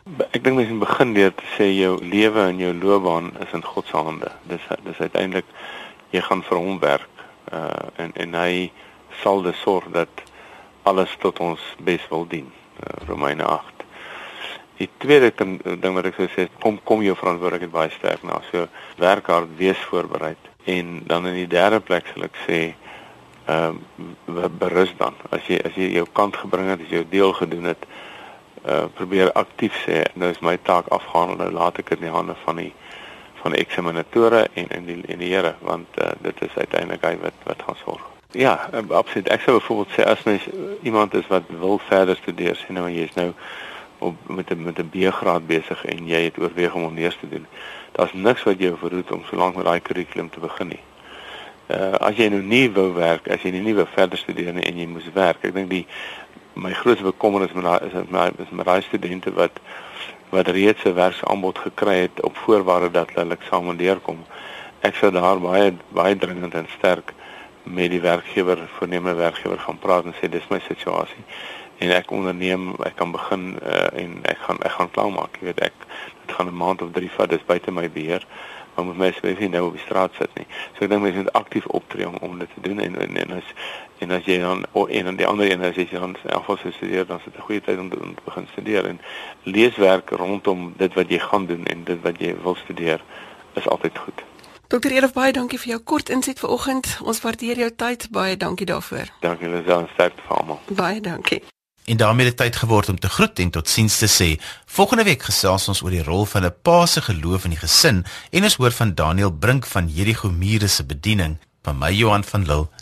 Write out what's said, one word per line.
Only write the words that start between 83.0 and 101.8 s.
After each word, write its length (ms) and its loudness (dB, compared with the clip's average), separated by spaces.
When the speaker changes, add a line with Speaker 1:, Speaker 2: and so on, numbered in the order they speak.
Speaker 1:
en 140 -4
as, 120 -8
en 140 -6
as 140 -2
jy 140 4
dan, 320 -2
o, 140 2
en 200 -2
dan 100 -4
die 100 0
ander 260 4
een, 100 0
as 140 0
jy 160 0
dan 320 -6
in 60 -8
elk 100 0
geval 180 -4
sou 140 -8
studeer, 340 -4
dan 120 -8
is 60 -14
dit 120 -18
'n 60 -16
goeie 200 -4
tyd 180 -2
om 100 -10
te, 100 -6
om 160 -10
te 100 -18
begin 260 -10
studeer. 340 -2
En 140 -6
leeswerk 640 4
rondom 680 -2
dit 160 0
wat 160 2
jy 100 2
gaan 260 0
doen 200 -4
en 180 -4
dit 180 -4
wat 180 -2
jy 220 -2
wil 140 0
studeer 460 -4
is 140 -4
altyd 300 0
goed. 260 -14
Speaker 2:
Dokter 240 0
Elof, 220 2
baie 180 2
dankie 280 -4
vir 80 -10
jou 120 -4
kort 300 -2
inset 300 -2
vanoggend. 640 -2
Ons 180 -2
waardeer 360 -4
jou 180 -2
tyd. 360 -4
Baie 260 0
dankie 280 -4
daarvoor. 400 -4
Speaker 1:
Dankie, 280 -2
Lisa, 320 2
en 140 -2
sterkte 340 2
vir 100 0
almal. 300 -4
Speaker 2:
Baie 340 -2
dankie. 420 -4